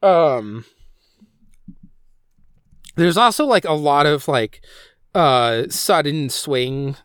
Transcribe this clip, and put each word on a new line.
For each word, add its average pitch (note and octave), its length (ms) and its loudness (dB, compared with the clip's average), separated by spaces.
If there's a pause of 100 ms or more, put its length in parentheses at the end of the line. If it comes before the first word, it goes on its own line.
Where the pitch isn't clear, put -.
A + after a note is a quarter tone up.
Um, C3 640 0 (2250)
there's E3+ 220 0
also, A#3+ 280 2
like, A#3 200 2
a D#3+ 80 0
lot D3 320 2
of, D3 220 0
like, A#2+ 340 -4 (520)
uh, B2 560 2
sudden D#3 600 -2
swing C3+ 760 -4